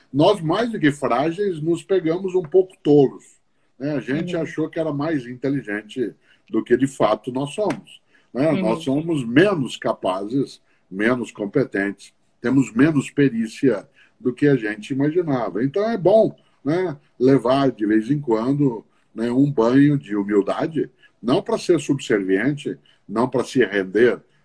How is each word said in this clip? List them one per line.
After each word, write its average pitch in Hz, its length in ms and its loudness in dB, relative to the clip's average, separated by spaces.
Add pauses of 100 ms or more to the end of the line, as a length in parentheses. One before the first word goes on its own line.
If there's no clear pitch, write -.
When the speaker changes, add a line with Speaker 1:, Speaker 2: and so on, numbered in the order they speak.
(120)
Speaker 1:
Nós, 175 280 4
mais 196 320 -2
do 202 80 -6
que 180 100 4
frágeis, 160 720 -2
nos 165 220 -2
pegamos 180 520 -2
um 185 80 2
pouco 185 400 2
tolos, 147 420 4 (540)
né? 147 160 -6
A 131 60 -2
gente 156 360 -4
Speaker 2:
Uhum. 165 60 -2
Speaker 1:
achou 151 280 -6
que - 80 -10
era 156 140 -4
mais 143 340 -4
inteligente 117 880 -6 (360)
do 110 140 -2
que, 120 120 2
de 131 100 2
fato, 110 460 -2
nós 143 220 -6
somos, 170 460 -6 (320)
né? 143 180 0
Speaker 2:
Uhum. 110 120 0
Speaker 1:
Nós 110 220 -2
somos 147 420 -2
menos 147 500 2
capazes, 104 840 -4 (300)
menos 110 400 -2
competentes, 101 840 -4 (260)
temos 123 320 0
menos 139 380 2
perícia 113 760 0 (320)
do 127 140 -4
que 143 160 0
a 135 80 4
gente 107 380 -6
imaginava. 135 680 -2
Então, 196 260 -2
é 233 100 -4
bom, 185 360 4 (300)
né, 160 320 -2 (240)
levar 135 500 4
de 110 160 -6
vez 110 240 0
em 147 80 0
quando, 127 640 0 (320)
né, 113 160 -2
um 139 200 2
banho 139 480 4
de 104 180 -6
humildade, 104 760 -2 (320)
não 139 200 0
pra 233 160 -4
ser 170 200 2
subserviente, 113 1000 -2 (300)
não 113 200 -2
pra 123 160 -2
se - 200 0
render, 98 540 2 (260)